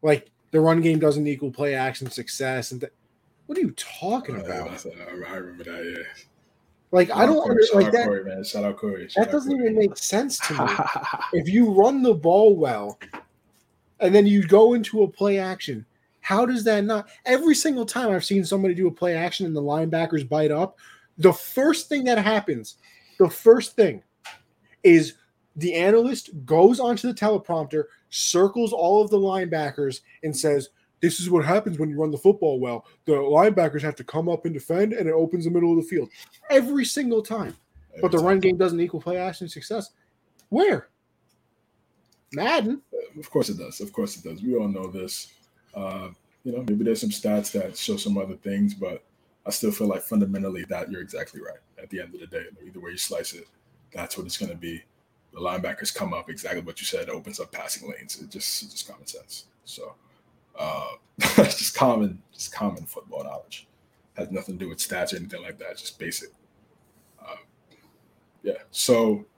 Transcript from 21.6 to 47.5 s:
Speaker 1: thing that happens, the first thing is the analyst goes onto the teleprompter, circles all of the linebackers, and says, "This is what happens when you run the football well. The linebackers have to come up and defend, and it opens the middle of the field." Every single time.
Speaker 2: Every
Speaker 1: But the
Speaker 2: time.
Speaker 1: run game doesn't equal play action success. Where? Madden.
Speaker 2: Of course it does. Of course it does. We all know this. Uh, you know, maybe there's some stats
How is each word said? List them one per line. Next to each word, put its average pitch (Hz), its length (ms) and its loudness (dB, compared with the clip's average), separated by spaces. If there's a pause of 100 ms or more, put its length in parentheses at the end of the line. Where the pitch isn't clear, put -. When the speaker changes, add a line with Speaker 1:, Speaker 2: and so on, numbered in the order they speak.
Speaker 1:
thing 285 160 -2
that 240 140 2
happens, 196 580 -2 (420)
the 190 120 6
first - 460 6
thing 156 260 2 (800)
is 165 320 8 (420)
the 160 180 -4
analyst 220 560 2 (140)
goes 185 360 6
onto 240 260 -2
the 247 80 -4
teleprompter, 160 680 -2 (260)
circles 202 640 2
all 196 300 4
of 214 80 0
the 208 80 4
linebackers, 160 840 -2 (240)
and 151 120 -4
says, 143 340 0 (300)
"This 170 200 0
is 175 100 -4
what 165 140 4
happens 185 340 0
when 156 100 -2
you 147 120 -6
run 156 100 0
the 143 80 -6
football 175 400 2
well. 120 260 -6 (200)
The 156 80 2
linebackers 151 720 4
have 147 140 -4
to 120 80 -16
come 165 240 -4
up 165 180 -4
and 165 80 -4
defend, 180 380 -2
and 190 160 -2
it 160 40 0
opens 160 320 0
the 170 60 0
middle 170 200 2
of 165 60 4
the 165 120 0
field." 151 220 -4 (400)
Every 269 340 4
single 233 380 -2
time. 214 340 -8 (360)
Speaker 2:
Every - 100 -8
Speaker 1:
But 175 80 2
the 180 80 4
Speaker 2:
time. 160 80 2
Speaker 1:
run 190 140 4
game 185 160 2
doesn't 170 240 0
equal 170 200 -4
play 175 180 -6
action 180 300 -8
success. 202 420 -10 (580)
Where? 311 400 0 (1400)
Madden. 240 500 -2 (340)
Speaker 2:
Of 151 140 -18
course 135 180 0
it 104 100 -8
does. - 220 -16
Of 104 120 -14
course - 240 -6
it - 80 -20
does. 82 180 -14
We 123 140 -2
all 107 100 -2
know 98 220 -6
this. 92 440 -12 (400)
Uh, 95 360 -10 (340)
you 131 100 -10
know, 127 140 -8
maybe 104 180 -2
there's 113 160 0
some 107 100 -4
stats 104 420 -4